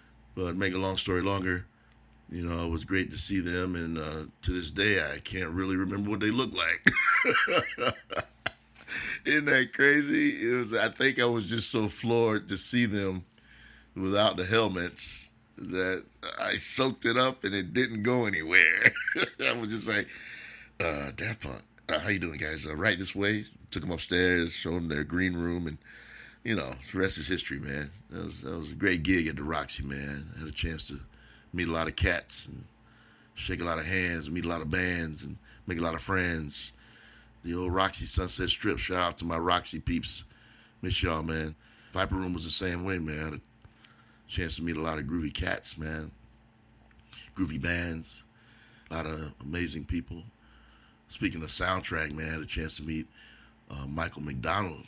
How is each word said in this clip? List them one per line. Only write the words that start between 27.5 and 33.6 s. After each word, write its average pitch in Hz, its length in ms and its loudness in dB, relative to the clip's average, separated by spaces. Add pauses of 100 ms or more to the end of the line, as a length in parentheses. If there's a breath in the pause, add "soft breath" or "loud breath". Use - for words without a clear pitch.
man. 71 320 -6 (200)
That 85 160 -8
was, 80 160 -12
that 80 160 -6
was 78 140 -8
a - 20 -10
great 87 280 2
gig 85 240 4
at 76 100 -4
the 71 60 -6
Roxy, 73 400 -2
man. 71 540 -8
I 76 40 -10
had 78 80 -8
a - 40 -8
chance 82 360 -6
to 69 120 -10 (520 loud breath)
meet 87 160 -2
a 82 40 0
lot 82 160 0
of - 80 -8
cats - 500 0
and - 200 -14 (680 soft breath)
shake - 260 -6